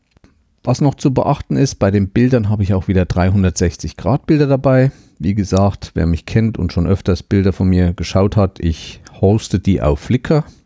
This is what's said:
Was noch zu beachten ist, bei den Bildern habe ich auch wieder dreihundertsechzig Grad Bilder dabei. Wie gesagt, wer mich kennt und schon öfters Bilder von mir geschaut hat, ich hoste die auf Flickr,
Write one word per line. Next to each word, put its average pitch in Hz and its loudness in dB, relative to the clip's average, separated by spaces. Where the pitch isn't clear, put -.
Was - -2
noch 143 2
zu 135 -2
beachten - -2
ist, 135 0
bei 101 0
den 101 0
Bildern 120 2
habe 107 0
ich 98 0
auch 92 -4
wieder 92 2
dreihundertsechzig 92 0
Grad 113 -2
Bilder 151 2
dabei. 135 2
Wie 101 -2
gesagt, 98 0
wer 82 0
mich 85 -2
kennt 113 0
und 90 -2
schon 90 -2
öfters 95 0
Bilder 98 0
von 92 -2
mir 90 2
geschaut 95 -2
hat, 98 0
ich - -6
hoste 104 0
die 82 0
auf 73 0
Flickr, 147 -2